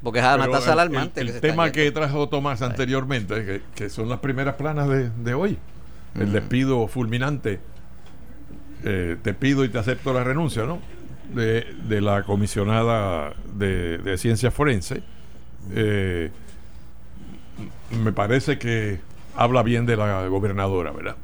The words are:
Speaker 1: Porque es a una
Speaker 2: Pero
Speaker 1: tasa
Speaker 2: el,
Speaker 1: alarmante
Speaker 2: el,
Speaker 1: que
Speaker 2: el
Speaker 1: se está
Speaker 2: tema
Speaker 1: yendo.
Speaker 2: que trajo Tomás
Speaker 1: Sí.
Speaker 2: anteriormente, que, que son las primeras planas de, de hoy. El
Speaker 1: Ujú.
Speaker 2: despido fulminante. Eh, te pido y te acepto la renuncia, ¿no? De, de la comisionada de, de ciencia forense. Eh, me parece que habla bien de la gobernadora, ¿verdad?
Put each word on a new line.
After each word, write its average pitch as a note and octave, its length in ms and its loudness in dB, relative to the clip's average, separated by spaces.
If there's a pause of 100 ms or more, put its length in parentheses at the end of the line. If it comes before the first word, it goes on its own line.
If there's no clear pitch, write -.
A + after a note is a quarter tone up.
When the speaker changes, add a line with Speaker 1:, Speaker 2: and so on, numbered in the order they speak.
Speaker 1:
Porque A#2+ 180 0
es B2 60 6
a C3 100 8
una C3+ 100 4
Speaker 2:
Pero B2+ 120 2
Speaker 1:
tasa B2 160 2
Speaker 2:
el, D#3+ 60 6
Speaker 1:
alarmante D#3+ 280 2
Speaker 2:
el, - 60 -8
Speaker 1:
que - 80 -4
Speaker 2:
el B2 60 -2
Speaker 1:
se A#2+ 100 -4
está A#2 120 2
Speaker 2:
tema D#3+ 160 4
Speaker 1:
yendo. D3+ 100 0
Speaker 2:
que D3 160 4
trajo D3 380 0
Tomás C#3 300 0
Speaker 1:
Sí. C3 60 0
Speaker 2:
anteriormente, B2 800 0
que, G2 160 -4 (140)
que G#2 140 -4
son A2 200 -4
las B2 100 -2
primeras C3+ 360 0
planas D3 320 0
de, C3+ 220 2
de A#2 240 -2
hoy. F3+ 240 0 (580)
El - 80 0
Speaker 1:
Ujú. G2+ 80 2
Speaker 2:
despido A#2+ 560 2
fulminante. B2 720 -2 (1300)
Eh, F2+ 360 0
te G#2 120 -2
pido C3+ 320 2
y A#2+ 40 0
te A2+ 100 -4
acepto B2 340 0
la B2+ 100 2
renuncia, C3 400 0
¿no? D#3+ 160 -4 (540)
De, A2+ 320 2 (220)
de G#2+ 140 2
la G2+ 220 4
comisionada G2+ 1080 2 (200)
de, F2+ 440 0
de F#2 200 -2
ciencia A2+ 320 2
forense. C3 540 0 (720)
Eh, F#2+ 580 0 (1600)
me A2+ 200 2
parece A#2+ 480 2
que A2 400 -2 (360)
habla A#2+ 280 6
bien A#2 220 4
de A#2 120 4
la G2+ 300 2
gobernadora, G2 640 2
¿verdad? E2 320 -8